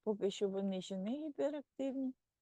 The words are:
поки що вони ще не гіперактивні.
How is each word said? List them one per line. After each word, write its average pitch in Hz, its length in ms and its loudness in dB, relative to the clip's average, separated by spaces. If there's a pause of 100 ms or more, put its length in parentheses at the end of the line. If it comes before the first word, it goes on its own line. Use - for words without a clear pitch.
поки 202 260 2
що 202 180 2
вони 190 340 0
ще 190 160 -4
не 190 120 -2
гіперактивні. 277 1040 -2 (280)